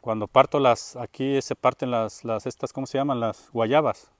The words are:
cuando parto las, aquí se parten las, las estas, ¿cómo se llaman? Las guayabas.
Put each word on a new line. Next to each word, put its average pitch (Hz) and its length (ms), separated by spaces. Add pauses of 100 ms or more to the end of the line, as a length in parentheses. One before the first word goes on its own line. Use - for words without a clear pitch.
cuando 110 220
parto 135 320
las, 123 340
aquí 131 460
se - 120
parten 123 380
las, 113 320
las 113 220
estas, 131 260
¿cómo 135 160
se - 100
llaman? 135 220
Las 113 320
guayabas. 117 580 (100)